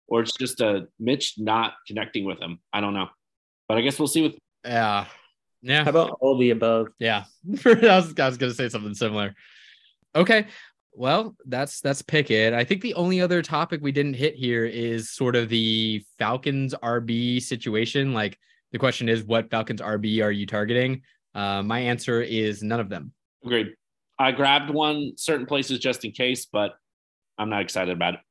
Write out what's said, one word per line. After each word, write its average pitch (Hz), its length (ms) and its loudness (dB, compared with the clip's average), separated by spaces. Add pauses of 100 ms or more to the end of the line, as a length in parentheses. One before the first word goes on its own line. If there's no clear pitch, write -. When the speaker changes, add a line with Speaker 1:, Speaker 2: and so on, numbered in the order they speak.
Speaker 1:
or 117 140 2
it's - 160 -4
just 123 240 -4
a 101 260 0 (100)
Mitch 123 400 -2
not 110 360 0 (140)
connecting 104 360 -6
with 95 160 -6
him. 85 200 -10 (120)
I 104 80 -2
don't 101 140 -2
know. 95 140 -2 (600)
But 113 120 2
I - 20 0
guess 135 180 0
we'll 151 80 2
see 160 140 2
with 151 140 0 (280)
Speaker 2:
Yeah. 110 420 0 (560)
Yeah. 143 220 2
Speaker 3:
How 147 60 2
about 165 320 2
all 135 160 4
the 123 140 6
above? 113 360 2 (120)
Speaker 2:
Yeah. 110 260 0 (200)
<laughs> 214 200 -2
I 233 80 12 (240)
was, 165 200 2
I 139 120 2
was 123 80 -6
gonna 123 160 -2
say 120 160 -2
something 107 240 -6
similar. 104 420 -2 (800)
Okay. 208 320 4 (440)
Well, 170 440 -2 (100)
that's, 127 360 -6
that's 139 200 -2
Pickett. 113 520 2
I 120 100 2
think 190 180 -2
the 240 140 -4
only 180 260 2
other 175 220 2
topic 156 380 -2
we 143 100 -2
didn't 143 240 0
hit 151 200 0
here 120 300 0
is 117 460 -4
sort 123 240 0
of 117 120 2
the 110 560 0 (140)
Falcons 131 560 -2
R 120 260 -2
B 117 400 -2
situation. 120 720 -2
Like, 107 260 -2 (340)
the 117 80 -8
question 123 280 0
is, 113 160 2
what 113 280 0
Falcons 110 300 -4
R 107 180 -2
B 107 220 0
are 104 100 2
you 101 160 -4
targeting? 123 560 -2 (320)
Uh, 101 260 -2
my 113 180 -2
answer 120 420 -2
is 107 420 -2
none 117 160 -2
of 98 100 -4
them. 85 240 -12 (320)
Speaker 1:
Agreed. 117 300 -2 (420)
I 131 140 2
grabbed 143 400 2
one 151 440 -2
certain 139 300 -4
places 135 340 -2
just 127 240 -4
in 107 80 -8
case, 127 360 -4
but 104 260 -2 (640)
I'm 107 120 -4
not 101 120 -2
excited 90 340 -2
about 87 200 -2
it. - 40 -14 (120)